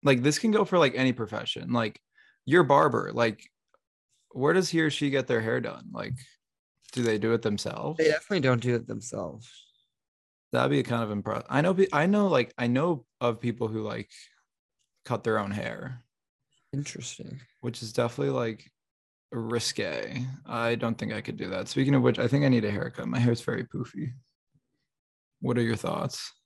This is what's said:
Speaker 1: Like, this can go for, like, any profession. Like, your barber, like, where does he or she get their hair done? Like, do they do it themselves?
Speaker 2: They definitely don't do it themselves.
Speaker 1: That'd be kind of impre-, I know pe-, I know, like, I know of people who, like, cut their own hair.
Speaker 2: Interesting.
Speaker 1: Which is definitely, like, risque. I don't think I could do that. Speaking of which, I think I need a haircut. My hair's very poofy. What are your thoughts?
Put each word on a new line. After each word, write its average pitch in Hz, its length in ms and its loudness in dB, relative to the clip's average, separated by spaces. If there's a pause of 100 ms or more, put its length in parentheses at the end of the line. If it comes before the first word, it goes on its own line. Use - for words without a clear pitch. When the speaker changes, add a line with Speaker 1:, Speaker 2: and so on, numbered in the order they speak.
Speaker 1:
Like, 135 200 4
this 147 160 2
can 226 120 2
go 208 140 4
for, 180 140 2
like, 143 180 6
any 131 160 2
profession. 110 600 -6
Like, 113 280 -2 (460)
your 170 180 6
barber, 127 500 4
like, 117 340 -2 (840)
where 143 240 0
does 185 160 2
he 165 100 2
or 156 100 2
she 143 200 -2
get 135 160 0
their 117 160 0
hair 117 180 -2
done? - 320 -10
Like, - 220 -8 (760)
do 127 100 -4
they 113 160 2
do 113 160 2
it 107 80 0
themselves? 127 560 -4
Speaker 2:
They 160 100 4
definitely 165 320 0
don't 127 220 4
do 120 120 2
it 117 140 -2
themselves. 107 600 -10 (1000)
Speaker 1:
That'd 123 200 2
be 139 120 2
kind 117 200 -2
of 107 140 -2
impre-, 107 340 -4
I 131 100 2
know 180 140 2
pe-, 190 180 4
I 147 140 2
know, 202 220 4
like, 131 300 2
I 123 100 0
know 139 360 0 (160)
of 120 180 0
people 120 300 -2
who, 110 140 -4
like, 107 280 -8 (960)
cut 117 180 -2
their 110 160 2
own 101 120 -2
hair. 104 520 -8 (680)
Speaker 2:
Interesting. - 680 -10 (200)
Speaker 1:
Which 113 220 -8
is 110 100 -10
definitely, 135 400 -2
like, 117 320 -4 (680)
risque. 113 960 -4 (220)
I 117 280 0
don't 113 220 -2
think 110 160 -6
I 110 80 -4
could 113 160 -8
do 98 140 -6
that. 92 180 -6
Speaking 139 260 2
of 131 80 6
which, 123 160 4
I 120 100 2
think 143 180 2
I - 20 6
need 120 160 4
a 104 60 0
haircut. - 380 -6
My 123 100 -2
hair's 120 240 4
very 127 220 -2
poofy. 127 480 -8 (1300)
What 123 180 0
are 120 40 2
your 113 140 0
thoughts? - 560 -6 (140)